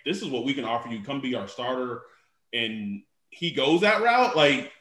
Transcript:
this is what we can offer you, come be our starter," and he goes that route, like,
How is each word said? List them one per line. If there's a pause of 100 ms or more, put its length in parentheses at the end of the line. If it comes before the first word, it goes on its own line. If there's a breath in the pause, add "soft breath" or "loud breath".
this
is
what
we
can
offer
you,
come
be
our
starter," (500 soft breath)
and (260)
he
goes
that
route,
like,